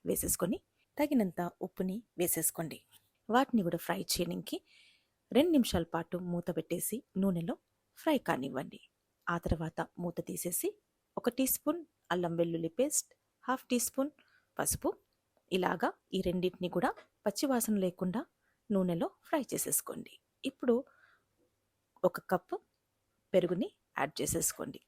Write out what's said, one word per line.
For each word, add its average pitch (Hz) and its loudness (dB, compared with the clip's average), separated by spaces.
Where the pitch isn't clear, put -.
వేసేసుకొని - 0
తగినంత 254 2
ఉప్పుని 185 -4
వేసేసుకోండి. 165 -2
వాటిని 233 4
కూడా 170 0
ఫ్రై 185 -4
చేయడానికి 180 -2
రెండు 320 6
నిమిషాల 220 4
పాటు 170 -4
మూత 175 -4
పెట్టేసి 170 -4
నూనెలో 190 2
ఫ్రై 302 2
కానివ్వండి. 139 -4
ఆ 170 0
తర్వాత 165 -2
మూత 175 -4
తీసేసి 175 -4
ఒక - -2
టీ 262 2
స్పూన్ 311 -2
అల్లం 170 2
వెల్లుల్లి 165 0
పేస్ట్, - 0
హాఫ్ 262 -2
టీ 247 2
స్పూన్ 269 -2
పసుపు, - 0
ఇలాగా 185 0
ఈ 185 0
రెండింటిని 180 -2
కూడా 175 0
పచ్చివాసన 226 0
లేకుండా 185 0
నూనెలో 185 2
ఫ్రై 311 -2
చేసేసుకోండి. - -4
ఇప్పుడు 254 0
ఒక - 2
కప్పు 190 -2
పెరుగుని 180 4
యాడ్ 147 -2
చేసేసుకోండి. - -4